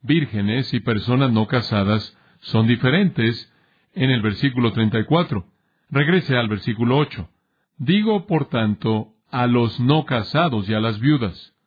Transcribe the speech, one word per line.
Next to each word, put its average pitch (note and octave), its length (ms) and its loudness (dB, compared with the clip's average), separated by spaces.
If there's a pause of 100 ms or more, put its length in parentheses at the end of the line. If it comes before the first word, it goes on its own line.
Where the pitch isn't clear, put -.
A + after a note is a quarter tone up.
Vírgenes A2+ 720 -2
y A#2+ 80 -2
personas A#2+ 500 0
no A2 160 2
casadas G#2+ 680 -2 (240)
son A2 260 0
diferentes A#2+ 800 0 (440)
en C3 160 0
el B2+ 120 2
versículo A#2+ 520 0
treinta A2 260 0
y G#2+ 60 -2
cuatro. D#3 400 0 (440)
Regrese D3 460 0
al A#2 140 0
versículo A2+ 480 0
ocho. C#3+ 320 -4 (480)
"Digo, G3+ 500 0
por D#3 220 0
tanto, A2 640 -2 (180)
a B2 160 0
los A#2+ 320 2
no C#3+ 240 2
casados B2 640 -2
y G#2+ 60 -2
a G#2+ 80 0
las A2 180 -4
viudas". A#2+ 560 -2 (120)